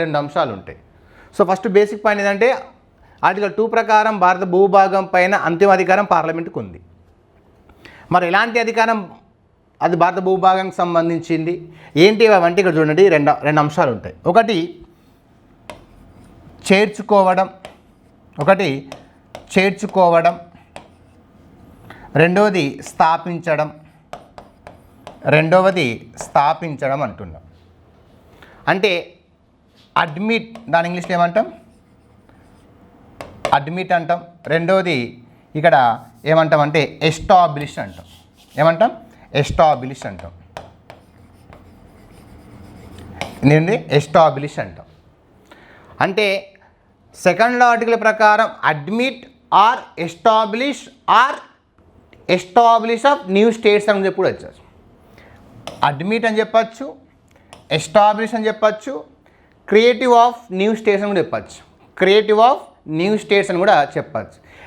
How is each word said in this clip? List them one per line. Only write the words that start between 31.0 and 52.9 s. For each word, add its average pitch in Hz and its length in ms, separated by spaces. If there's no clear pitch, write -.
ఏమంటాం? 170 300
అడ్మిట్ 165 380
అంటాం. 170 280
రెండవది 165 800
ఇక్కడ 156 220
ఏమంటాం 156 360
అంటే 147 420
ఎస్టాబ్లిష్ 156 760
అంటాం. 95 260
ఏమంటాం? 165 320
ఎస్టాబ్లిష్ 139 720
అంటాం. 95 240
ఏంటి? 175 340
ఎస్టాబ్లిష్ 147 640
అంటాం. 90 220
అంటే 190 260
సెకండ్ 233 380
ఆర్టికల్ 233 380
ప్రకారం 214 480
admit 208 440
or 247 120
establish 220 720
or 269 120
establish 226 720